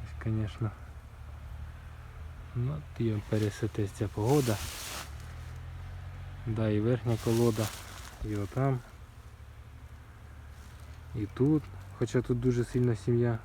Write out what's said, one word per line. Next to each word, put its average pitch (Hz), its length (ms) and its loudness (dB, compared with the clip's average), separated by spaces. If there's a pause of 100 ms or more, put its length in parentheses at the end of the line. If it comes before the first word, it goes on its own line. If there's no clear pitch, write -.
Ось, - 200 -8
конечно. 110 480 0 (1800)
Ну, 123 220 2
от - 240 -6
і 113 120 4 (160)
пересететься 107 800 2
погода. 117 500 4 (1900)
Да, 110 240 4
і 107 100 6
верхня 117 440 4
колода, 117 420 6 (600)
і 107 100 0
отам. 127 440 2 (2250)
І 107 180 0
тут, 147 300 6 (340)
хоча 123 240 4
тут 120 180 2
дуже 120 240 4
сильна 123 320 4
сім'я. 120 500 4